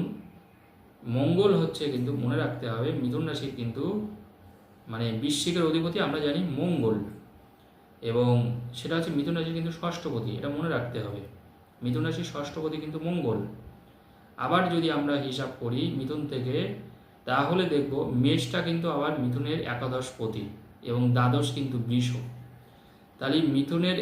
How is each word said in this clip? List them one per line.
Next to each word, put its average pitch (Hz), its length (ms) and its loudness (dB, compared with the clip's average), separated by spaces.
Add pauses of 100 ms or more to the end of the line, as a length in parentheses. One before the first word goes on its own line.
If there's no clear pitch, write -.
(1040)
মঙ্গল 160 480 4 (100)
হচ্ছে 160 220 -2 (100)
কিন্তু 123 180 0 (120)
মনে 123 140 2
রাখতে - 320 -2
হবে 117 200 0 (120)
মিথুন 135 260 0
রাশির 139 280 -4
কিন্তু 120 280 -4 (1040)
মানে 113 180 -4 (160)
বৃশ্চিকের 170 480 0
অধিপতি 165 300 0
আমরা 151 200 0
জানি 147 200 0 (200)
মঙ্গল, 147 360 2 (1040)
এবং 120 300 4 (420)
সেটা 151 220 -6
হচ্ছে 170 220 0
মিথুন 156 200 0
রাশির 165 220 -2
কিন্তু 165 200 -2
ষষ্ঠপতি, 127 580 -4
এটা 143 120 -4
মনে 151 200 -2
রাখতে 120 360 -2
হবে। 101 160 -8 (600)
মিথুন 123 220 0
রাশির 165 280 -2
ষষ্ঠপতি 156 440 -4
কিন্তু 151 200 -6 (100)
মঙ্গল। 131 300 0 (1000)
আবার 156 260 4 (100)
যদি 165 180 2
আমরা 143 240 2 (120)
হিসাব 127 220 -4 (100)
করি 123 220 0 (160)
মিথুন 147 300 -2
থেকে, 127 280 -2 (720)
তাহলে 147 380 2 (100)
দেখব 135 200 2 (300)
মেষটা 165 380 4
কিন্তু 165 340 0
আবার 147 240 0
মিথুনের 123 400 0 (140)
একাদশ 127 340 -2 (100)
পতি 107 280 -4 (380)
এবং 120 180 0 (140)
দ্বাদশ 123 380 6
কিন্তু 131 240 -2 (120)
বৃষ। 123 200 4 (1080)
তাহলে 135 180 2 (160)
মিথুনের 170 480 2